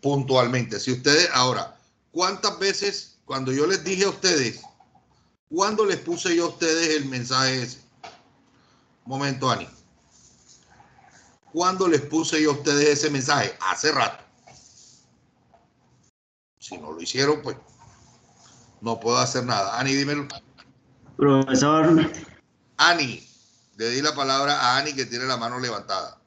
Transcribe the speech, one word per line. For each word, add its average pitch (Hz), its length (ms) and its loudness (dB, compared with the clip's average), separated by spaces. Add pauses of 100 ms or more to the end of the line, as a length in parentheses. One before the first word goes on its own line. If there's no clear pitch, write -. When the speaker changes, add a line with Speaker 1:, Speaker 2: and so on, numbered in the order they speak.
Speaker 1:
puntualmente. 127 760 0
Si - 120 -4
ustedes, 143 420 2
ahora, 127 420 0 (360)
¿cuántas 185 480 -4
veces 196 640 -4
cuando 131 260 -6
yo 139 140 0
les 180 180 0
dije 185 220 0
a 196 40 2
ustedes, 151 520 0 (880)
cuándo 208 360 0
les 185 120 0
puse 170 380 -2
yo 170 100 2
a 165 40 -2
ustedes 160 480 0
el 139 80 -2
mensaje 131 580 -2
ese? - 180 -12 (1200)
Momento, 131 440 -2
Ani. - 180 -2 (1800)
¿Cuándo 185 360 2
les 156 140 4
puse 156 400 0
yo 151 100 4
a - 20 2
ustedes 143 360 4
ese 117 200 2
mensaje? 131 500 0
Hace 95 320 -2
rato. 123 320 -2 (2250)
Si - 180 -16
no 76 140 -14
lo 82 100 -12
hicieron, 139 400 0
pues, 127 160 -8 (1200)
no 113 180 -4
puedo 117 180 0
hacer 127 260 0
nada. 110 360 -2
Ani, 135 140 0
dímelo. 143 340 -2 (880)
Speaker 2:
Profesor. 143 960 4 (680)
Speaker 1:
Ani, 156 500 2 (480)
le 110 140 -4
di 127 140 -2
la 151 100 0
palabra 139 480 0
a 127 160 2
Ani, 147 160 -2
que 135 120 -4
tiene 120 200 -8
la 131 100 -2
mano 120 240 -6
levantada. 98 680 -8